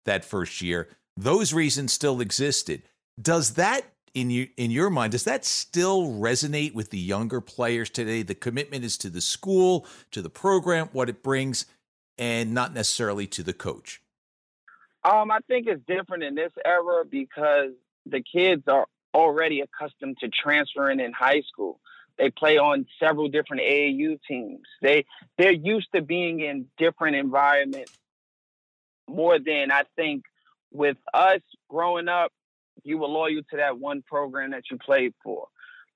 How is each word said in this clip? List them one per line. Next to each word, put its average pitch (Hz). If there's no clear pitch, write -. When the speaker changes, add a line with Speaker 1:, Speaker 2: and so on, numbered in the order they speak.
Speaker 1:
that 98
first -
year, 85
those 151
reasons 143
still 131
existed. 117
Does 139
that, 214
in 127
you, 123
in 120
your 160
mind, 117
does 120
that -
still 180
resonate 127
with 107
the 98
younger 104
players 117
today? 113
The 98
commitment 135
is 107
to 98
the 87
school, 185
to 104
the -
program, 175
what 127
it 110
brings, 135
and 117
not 127
necessarily 104
to -
the 85
coach. -
Speaker 2:
Um, 214
I 220
think 247
it's 175
different 185
in 143
this 160
era 175
because 143
the 135
kids 175
are 135
already 156
accustomed 139
to 120
transferring 143
in 120
high 135
school. -
They 131
play 156
on 143
several 151
different 143
A 143
A 143
U 147
teams. 113
They, 139
they're 190
used 185
to 165
being 165
in 139
different 160
environments 139
more 165
than, 139
I 139
think, 151
with 143
us 185
growing 170
up, 175
you 151
were 151
loyal 156
to 156
that 139
one 139
program 139
that 127
you 127
played 127
for. -